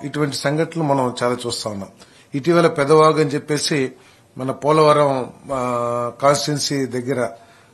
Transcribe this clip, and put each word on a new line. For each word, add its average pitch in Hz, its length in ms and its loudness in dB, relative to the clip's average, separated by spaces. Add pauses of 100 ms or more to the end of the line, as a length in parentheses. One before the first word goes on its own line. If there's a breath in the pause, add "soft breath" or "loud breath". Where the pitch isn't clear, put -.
ఇటువంటి 143 320 -4
సంఘటనలు 160 480 -2
మనం 135 400 0
చాలా 123 220 0
చూస్తా 117 240 -6
ఉన్నాం. 98 200 -10 (460 soft breath)
ఇటీవల 170 320 2
పెదవాగు 156 540 4
అని 147 80 0
చెప్పేసి 139 600 -2 (460 soft breath)
మన 131 140 -6
పోలవరం, 147 800 2 (200)
ఆ, 120 580 -4 (100)
constituency 143 640 0
దగ్గర 123 440 -4 (440 soft breath)